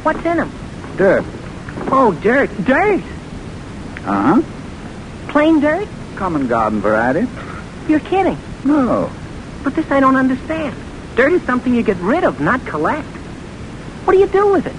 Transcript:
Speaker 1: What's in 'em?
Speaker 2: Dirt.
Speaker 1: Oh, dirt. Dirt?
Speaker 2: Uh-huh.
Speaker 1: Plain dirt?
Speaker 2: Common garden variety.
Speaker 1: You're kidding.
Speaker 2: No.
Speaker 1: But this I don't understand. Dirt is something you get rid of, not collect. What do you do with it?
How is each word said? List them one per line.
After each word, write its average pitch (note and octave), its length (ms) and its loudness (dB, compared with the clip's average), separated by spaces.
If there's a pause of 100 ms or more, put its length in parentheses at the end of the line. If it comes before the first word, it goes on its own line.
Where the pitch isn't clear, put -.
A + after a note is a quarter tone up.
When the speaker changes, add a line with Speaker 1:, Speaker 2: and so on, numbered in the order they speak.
Speaker 1:
What's D#4 220 0
in E4 140 2
'em? F#3 120 -2 (440)
Speaker 2:
Dirt. C3 300 4 (680)
Speaker 1:
Oh, C4 300 6
dirt. A#3 280 4 (140)
Dirt? E4 400 2 (1000)
Speaker 2:
Uh-huh. G#2+ 360 4 (840)
Speaker 1:
Plain D4+ 320 4
dirt? D#4 300 2 (260)
Speaker 2:
Common D#3 320 -2
garden A2 320 2
variety. A#2+ 480 2 (600)
Speaker 1:
You're D4+ 100 4
kidding. F4 380 0 (260)
Speaker 2:
No. A#3+ 480 2 (540)
Speaker 1:
But C#4 100 -2
this D#4 160 -2
I C#4 80 4
don't C4+ 160 6
understand. C4+ 580 -2 (420)
Dirt C#4 180 4
is F4+ 100 4
something B3 300 0
you A#3+ 80 2
get G3 160 0
rid A#3 260 0
of, F#3 160 0
not G#3+ 280 0
collect. F#3 400 -2 (1000)
What F#4 80 4
do F#4 60 8
you G4 80 6
do G4+ 240 4
with F4 160 2
it? - 100 -6